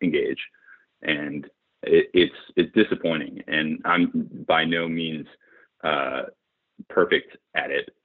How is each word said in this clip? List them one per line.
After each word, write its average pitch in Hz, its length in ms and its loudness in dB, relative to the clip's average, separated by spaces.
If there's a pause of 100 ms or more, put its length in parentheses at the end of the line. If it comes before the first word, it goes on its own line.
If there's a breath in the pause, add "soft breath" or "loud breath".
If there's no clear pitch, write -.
engage." 71 380 0 (640 soft breath)
And 73 440 -4 (360)
it, - 300 4
it's, 87 220 4 (220)
it's 85 180 2
disappointing, 87 720 0
and 78 380 -2
I'm 87 260 2 (360)
by 80 180 2
no 82 240 -2
means, 80 380 -6 (560 soft breath)
uh, 69 400 -2 (680)
perfect - 480 2 (180)
at 71 160 -4
it, 69 200 -4 (140)